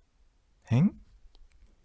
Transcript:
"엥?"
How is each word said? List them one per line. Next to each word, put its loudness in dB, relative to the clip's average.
"엥?" 0